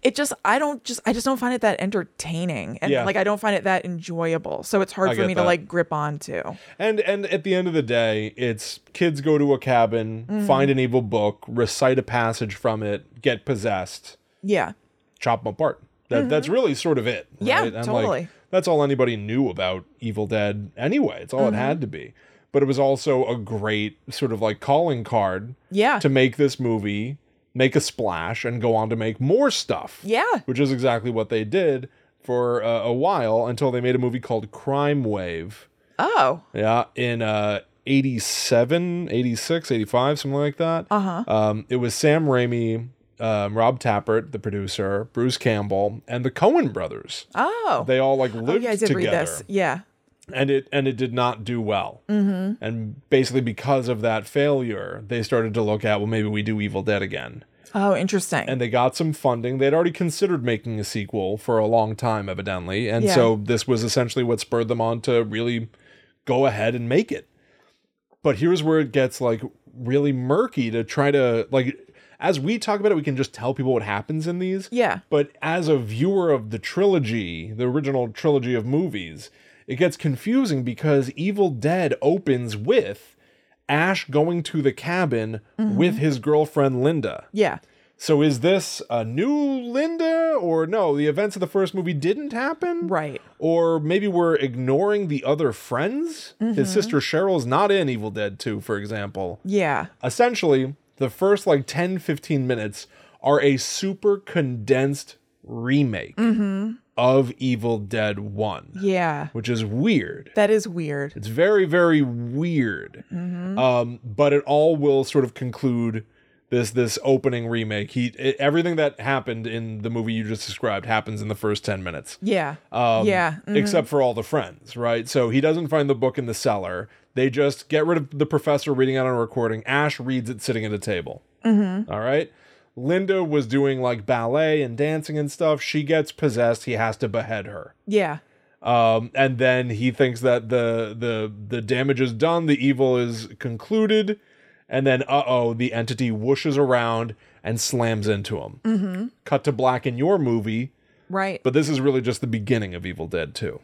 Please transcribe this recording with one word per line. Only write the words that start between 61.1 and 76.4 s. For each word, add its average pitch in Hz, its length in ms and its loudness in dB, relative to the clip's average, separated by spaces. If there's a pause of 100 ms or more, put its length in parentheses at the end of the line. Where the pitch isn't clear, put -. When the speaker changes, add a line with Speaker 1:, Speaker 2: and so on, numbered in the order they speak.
Speaker 2:
for 113 220 0
a 107 80 2
long 110 300 2
time, 107 320 -2
evidently. 95 600 -4
And 113 160 0
Speaker 1:
Yeah. 190 100 4
Speaker 2:
so 113 280 4
this 113 240 -2
was 117 180 2
essentially 120 400 0
what 117 160 0
spurred 117 280 -2
them 117 120 -2
on 113 220 -2
to 120 220 2
really 113 440 -4 (580)
go 135 200 2
ahead 110 280 0
and 120 140 -4
make 170 240 2
it. - 160 -10 (920)
But 139 140 2
here's 160 260 2
where 156 180 4
it 131 120 -2
gets, 131 280 2
like, 117 200 0 (360)
really 135 360 2
murky 131 600 0
to 113 120 0
try 143 260 0
to, 123 400 4
like, 131 260 0 (420)
as 175 200 2
we 190 200 0
talk 208 220 -2
about 208 120 4
it, 180 40 4
we 151 60 0
can 143 140 -2
just 135 160 -2
tell 123 220 -4
people 131 180 0
what 117 100 2
happens 110 440 -4
in 175 140 -4
these. 185 300 -4
Speaker 1:
Yeah. 233 380 0
Speaker 2:
But 147 220 2 (100)
as 165 280 -2
a 151 100 4
viewer 156 520 0
of 113 200 0